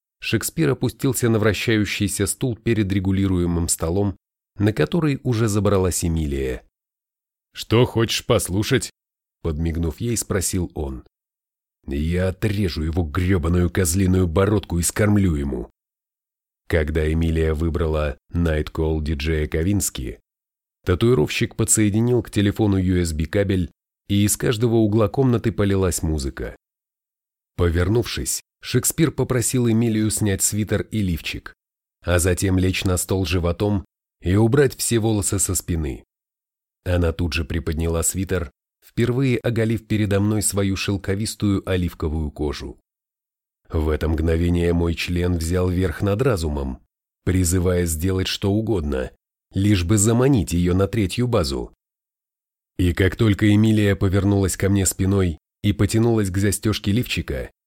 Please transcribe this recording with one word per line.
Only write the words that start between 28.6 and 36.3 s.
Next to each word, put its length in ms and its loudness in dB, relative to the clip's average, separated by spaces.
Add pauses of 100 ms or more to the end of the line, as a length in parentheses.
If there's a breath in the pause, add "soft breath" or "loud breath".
Шекспир 500 0
попросил 560 0
Эмилию 440 2
снять 320 0
свитер 400 0
и 180 -4
лифчик, 540 -4 (500)
а 140 4
затем 400 2
лечь 260 0
на 120 2
стол 280 -2
животом 600 0 (360)
и 140 2
убрать 400 4
все 240 0
волосы 400 0
со 160 -2
спины. 480 -4 (800)